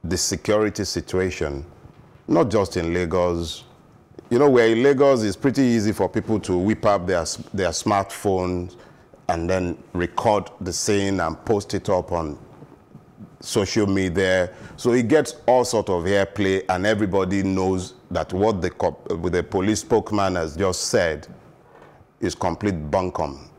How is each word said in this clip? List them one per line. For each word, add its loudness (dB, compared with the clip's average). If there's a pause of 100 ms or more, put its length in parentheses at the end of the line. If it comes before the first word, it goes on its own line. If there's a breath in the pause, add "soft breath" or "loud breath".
the -2
security 0
situation, -4 (640)
not 2
just 0
in -2
Lagos. -2 (640)
You 2
know, 6
where 6
in 4
Lagos, 4
it's -2
pretty 2
easy 2
for 0
people -2
to -2
whip 0
up 2
their 0
s-, -8 (100)
their 0
smartphones -2 (500 loud breath)
and -2
then -2 (140)
record 0 (120)
the -8
scene -2
and -4
post -2
it -6
up -2
on -4 (1000)
social 0
media. 0 (280 loud breath)
So 0
it 2
gets 2 (100)
all 4
sort 0
of 0
airplay, 0
and 0
everybody 0
knows -2 (140)
that -4
what 2
the -2
cop-, -4
the -2
police 0
spokesman 0
has -4
just -2
said 0 (920 loud breath)
is -2
complete -4
bunkum. -4